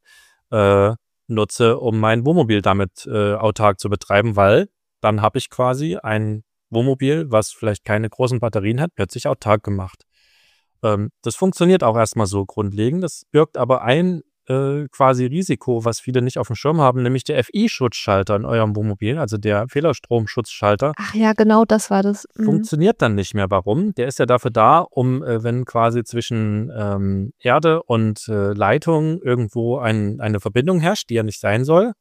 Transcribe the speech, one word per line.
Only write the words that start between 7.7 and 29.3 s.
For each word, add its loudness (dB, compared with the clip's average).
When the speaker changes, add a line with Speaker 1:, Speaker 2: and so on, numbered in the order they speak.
Speaker 1:
keine -2
großen -2
Batterien -2
hat, -4
plötzlich -6
autark 0
gemacht. -8
Ähm, 0
das -6
funktioniert 2
auch 2
erstmal 0
so -2
grundlegend. -4
Das -10
birgt 2
aber 0
ein, 0
äh, -4
quasi 2
Risiko, -2
was -4
viele 0
nicht -4
auf -4
dem -6
Schirm 0
haben, 2
nämlich 0
der -2
F-I-Schutzschalter 0
in -2
eurem 0
Wohnmobil, -4
also -4
der 0
Fehlerstromschutzschalter, -2
Speaker 2:
Ach -12
ja, 2
genau, 4
das 0
war 2
das. -2
Mhm. -4
Speaker 1:
funktioniert 2
dann 2
nicht -2
mehr. 0
Warum? 0
Der -2
ist -8
ja 4
dafür 0
da, 6
um, -2
äh, -2
wenn -2
quasi 0
zwischen, -4
ähm, -2
Erde 2
und, -2
äh, -2
Leitung 0
irgendwo -2